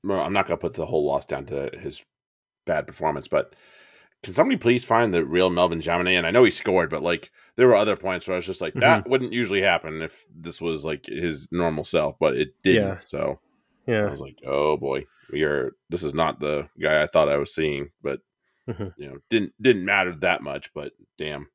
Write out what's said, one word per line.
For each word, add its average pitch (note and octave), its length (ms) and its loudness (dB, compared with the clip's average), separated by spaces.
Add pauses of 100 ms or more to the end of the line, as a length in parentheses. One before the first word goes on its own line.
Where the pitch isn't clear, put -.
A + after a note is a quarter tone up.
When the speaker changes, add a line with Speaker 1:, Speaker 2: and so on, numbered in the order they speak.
Speaker 1:
well, F#2+ 180 -2
I'm D#2+ 120 -2
not G2 140 2
gonna E2+ 120 -2
put - 160 -4
the D#2+ 120 -6
whole D#2 200 0
loss C#2+ 200 -2
down C#2 200 -8
to C#2 320 -6
his C#2+ 240 -12 (640)
bad D2+ 200 -2
performance, D2+ 420 -4
but - 260 -2 (680)
can G#2 120 -12
somebody A3+ 220 2
please B2 280 2
find A#2 280 2
the E2 120 2
real F2+ 260 2
Melvin F2 300 2
Jaminet? F2+ 360 2
And E2+ 100 2
I E2+ 40 0
know B2 140 6
he A2 60 6
scored, F2+ 400 0
but, D2+ 120 -4
like, E2+ 280 -4 (260)
there B2+ 100 6
were A#2+ 80 8
other G#2 220 4
points F2+ 300 -6
where F#2+ 80 -4
I F2+ 40 -2
was F2+ 80 -6
just F#2 140 -8
like, D#2+ 140 -4
"That C#3 280 4
Speaker 2:
Mm-hmm. B2 80 -6
Speaker 1:
wouldn't B2+ 220 0
usually G2+ 300 0
happen E2 380 0
if - 240 -12 (100)
this E2 260 -12
was, D#2+ 240 -4
like, D#2 220 -6
his D2+ 440 -6
normal E2 340 -2
self," D2+ 340 0
but C#2+ 180 2
it D2+ 260 -2
didn't. G2+ 260 4
Speaker 2:
Yeah. F#2 120 -6
Speaker 1:
So C#2+ 400 -6 (460)
Speaker 2:
Yeah. G#2+ 200 2
Speaker 1:
I F#2 40 -2
was C#2+ 100 -10
like, C2 260 -16
"Oh D2 300 2
boy, C#2 300 -4 (260)
we D2 100 0
are, D2 320 0 (160)
this E2 140 -4
is C#2+ 100 -4
not D#2 260 0
the D2 280 -2 (120)
guy D2+ 220 4
I D2+ 60 2
thought D#2 200 4
I C#2+ 80 2
was C#2+ 180 -4
seeing," D2 360 -2 (120)
but C#2 180 -6 (480)
Speaker 2:
Mm-hmm. G#2+ 280 -8
Speaker 1:
you D2 120 -14
know, C#2 100 -16 (100)
didn't, G#2+ 320 0
didn't G#2+ 240 4
matter F#2+ 360 0
that F2 200 2
much, C#2+ 320 -10
but C#2+ 200 -10 (260)
damn. D2 360 -8